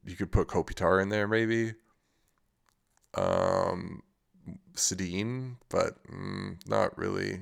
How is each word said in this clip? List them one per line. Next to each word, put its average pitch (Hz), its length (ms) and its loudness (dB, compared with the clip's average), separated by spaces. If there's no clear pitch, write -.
you 90 120 -10
could 92 160 -2
put 90 160 4
Kopitar 90 540 2
in 98 80 0
there 104 180 0
maybe. 113 460 2
Um, 50 880 0
Sedin, 113 840 -2
but, - 380 0
mm, 95 500 -8
not 104 300 2
really. 95 440 -2